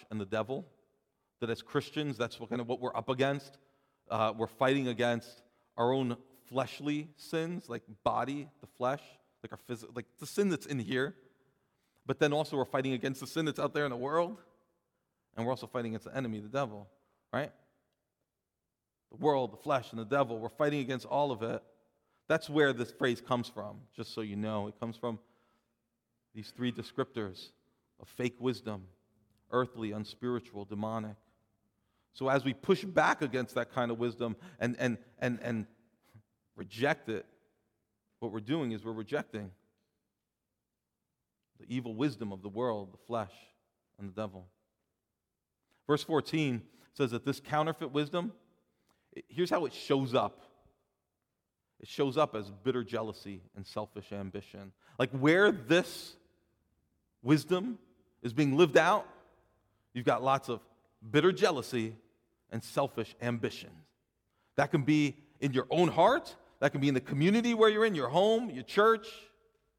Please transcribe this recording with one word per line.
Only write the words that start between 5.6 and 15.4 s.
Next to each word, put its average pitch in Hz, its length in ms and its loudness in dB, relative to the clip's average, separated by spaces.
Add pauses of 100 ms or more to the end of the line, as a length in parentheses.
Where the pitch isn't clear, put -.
our 120 160 4
own 127 240 2 (320)
fleshly 147 680 -2
sins, 165 520 -4
like 117 140 -8 (200)
body, 127 460 -2 (120)
the - 60 -20
flesh, 131 360 -2 (400)
like 113 100 -14
our 110 60 -14 (100)
phys-, 120 160 -8 (100)
like 117 120 -8 (120)
the 147 80 -12
sin 202 220 2
that's 160 180 -2
in 143 120 -4
here. 127 360 -2 (920)
But - 120 -2
then 147 140 4
also 147 240 0
we're 131 80 2
fighting 135 300 0
against 131 260 -4
the 131 60 -12
sin 165 180 -2
that's 147 140 -2
out 147 160 -2
there 147 100 0
in 139 60 -2
the 123 60 -6
world, 165 420 0 (1000)
and 113 100 -2